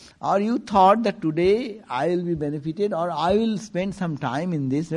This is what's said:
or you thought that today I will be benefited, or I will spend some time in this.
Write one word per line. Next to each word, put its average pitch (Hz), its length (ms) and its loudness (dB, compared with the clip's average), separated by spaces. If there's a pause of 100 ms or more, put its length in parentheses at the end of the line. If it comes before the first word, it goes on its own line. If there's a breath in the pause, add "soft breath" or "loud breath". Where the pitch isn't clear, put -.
(200 soft breath)
or 165 200 2
you 226 180 0
thought 208 460 4
that 202 180 -2
today 190 680 0
I 131 200 -2
will 180 140 0
be 170 120 -2
benefited, 156 560 -4
or 175 180 -2
I 165 280 2
will 220 200 0
spend 180 380 -6
some 165 220 -4
time 147 340 -4
in 143 180 -2
this. 151 280 -2